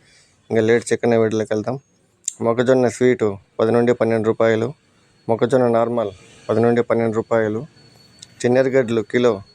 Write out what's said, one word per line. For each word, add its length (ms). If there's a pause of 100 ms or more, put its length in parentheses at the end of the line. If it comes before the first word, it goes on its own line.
(500)
ఇంకా 120
లేట్ 240
చేయకుండా 360
వీడియోలోకి 320
వెళ్దాం. 240 (640)
మొక్కజొన్న 480
స్వీటు 400 (260)
పది 160
నుండి 220
పన్నెండు 340
రూపాయలు, 420 (580)
మొక్కజొన్న 420
నార్మల్ 440 (320)
పది 140
నుండి 240
పన్నెండు 320
రూపాయలు, 480 (760)
చిన్నెరగడ్డలు 720
కిలో 240 (220)